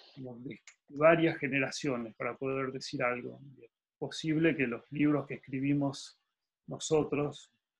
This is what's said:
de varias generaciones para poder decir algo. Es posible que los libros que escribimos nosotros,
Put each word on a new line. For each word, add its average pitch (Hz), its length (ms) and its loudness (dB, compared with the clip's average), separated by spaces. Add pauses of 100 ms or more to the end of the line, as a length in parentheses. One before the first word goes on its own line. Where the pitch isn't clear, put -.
(160)
de 127 440 -14 (300)
varias 160 480 6
generaciones 131 760 -2
para 120 220 -6
poder 135 340 -4
decir 135 320 -6
algo. 123 380 -4 (200)
Es - 100 -20 (280)
posible 156 580 2
que 127 100 0
los 117 260 -6
libros 147 340 2
que 131 80 -10
escribimos 139 840 -2 (480)
nosotros, 147 840 -2 (300)